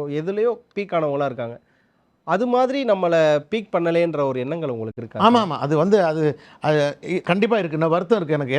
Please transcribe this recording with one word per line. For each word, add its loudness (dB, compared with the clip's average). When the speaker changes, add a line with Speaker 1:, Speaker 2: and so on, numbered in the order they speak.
Speaker 1:
எதுலயோ -2
பீக் -4
ஆனவங்களா 0
இருக்காங்க. -6
அது 0
மாதிரி 0
நம்மளை 2
பீக் -6
பண்ணலேன்ற 0
ஒரு -2
எண்ணங்கள் -4
உங்களுக்கு -8
இருக்கா? -8
Speaker 2:
ஆமா, 6
ஆமா. -4
அது 0
வந்து 4
அது, 0
அது 0
இ-, -4
கண்டிப்பா 0
இருக்கு. -2
இன்னும் 2
வருத்தம் 2
இருக்கு -2
எனக்கு. -2